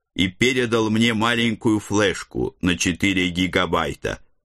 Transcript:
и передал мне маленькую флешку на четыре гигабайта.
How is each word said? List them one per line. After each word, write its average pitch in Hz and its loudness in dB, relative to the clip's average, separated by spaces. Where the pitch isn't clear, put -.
и 92 0
передал 117 0
мне 113 2
маленькую 113 0
флешку 95 -2
на 87 0
четыре 90 0
гигабайта. 85 -2